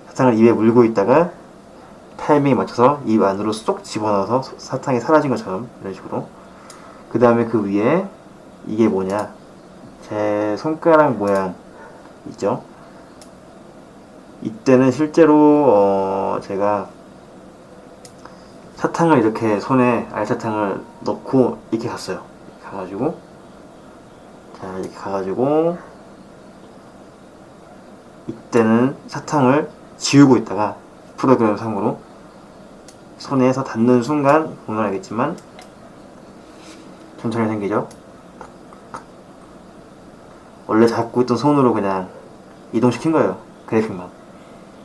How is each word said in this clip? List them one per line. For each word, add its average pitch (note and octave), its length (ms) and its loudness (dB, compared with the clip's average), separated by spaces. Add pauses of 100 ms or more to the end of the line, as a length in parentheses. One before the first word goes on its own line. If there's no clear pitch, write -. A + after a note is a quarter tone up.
사탕을 B2+ 300 2
입에 A2+ 140 6
물고 A2+ 320 4
있다가 A2+ 460 2 (880)
타이밍에 C#3+ 380 2
맞춰서 C3 520 2
입 A2 160 2
안으로 G2+ 300 0
쏙 G3 300 -6
집어넣어서 G#2+ 600 -2
소-, - 160 -16
사탕이 C3 420 -4
사라진 D3 300 2
것처럼 A2 380 -6 (120)
이런 F#2+ 140 -10
식으로. - 340 -12 (840)
그 A2+ 80 -2
다음에 A#2 280 4
그 G#2+ 200 -2
위에 B2+ 400 0 (600)
이게 A2 220 0
뭐냐, F#2+ 440 -4 (760)
제 G#2 520 -2
손가락 D#3 580 0
모양 G2 380 -2 (720)
있죠? G#2 340 -4 (1800)
이때는 C3 500 2
실제로, D3+ 760 4
어, G2 760 0
제가 G2 460 -4 (1900)
사탕을 D#3+ 420 0
이렇게 A2 400 0
손에 B2 540 0
알사탕을 G#2+ 680 -4 (180)
넣고 - 580 0 (120)
이렇게 A2+ 180 -4
갔어요. - 340 -10 (420)
가가지고, G2 540 -8 (1400)
자, F#2 180 -10
이렇게 F#2 160 -10
가가지고 B2 840 -2 (2500)
이때는 A#2 640 0 (140)
사탕을 D3 600 0 (280)
지우고 C#3 400 6
있다가 G2+ 400 -4 (400)
프로그램 A2+ 400 2
상으로 G#2+ 420 -6 (1200)
손에서 C3 460 0
닿는 A#2+ 380 2
순간 D3 540 0 (100)
보면 A2 180 -4
알겠지만 G#2+ 520 -6 (1800)
전처럼 A2+ 280 -4
생기죠. G2+ 380 -4 (2750)
원래 A2 200 4
잡고 A#2 360 -2
있던 B2 140 -2
손으로 C#3 380 2
그냥 F#2+ 340 -4 (640)
이동시킨 A#2+ 400 0
거예요, G#2 240 0 (300)
그래픽만. G#2+ 420 -4 (760)